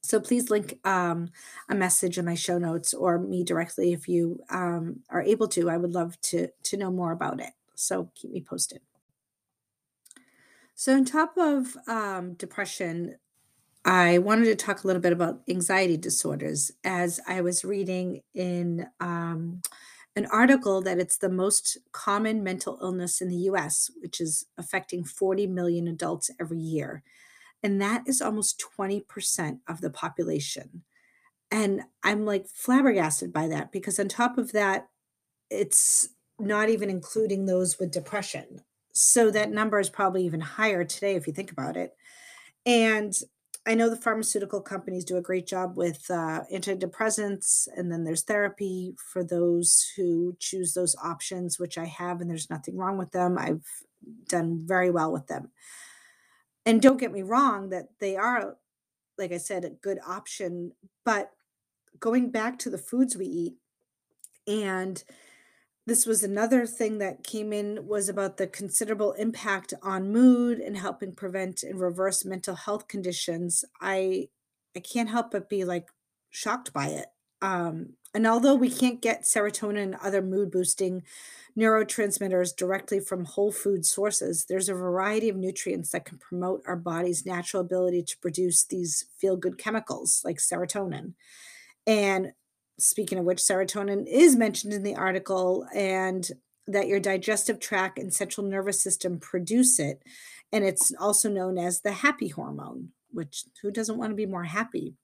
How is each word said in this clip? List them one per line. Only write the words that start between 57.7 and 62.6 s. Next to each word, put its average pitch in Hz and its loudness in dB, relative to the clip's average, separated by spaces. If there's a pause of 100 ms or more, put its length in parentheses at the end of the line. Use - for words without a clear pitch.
they 196 -2
are, 220 -2 (600)
like 185 -4
I 175 -4
said, 175 -6
a - -8
good 196 -6
option, 175 -8 (300)
but - 0 (680)
going 240 2
back 240 -4
to 254 -6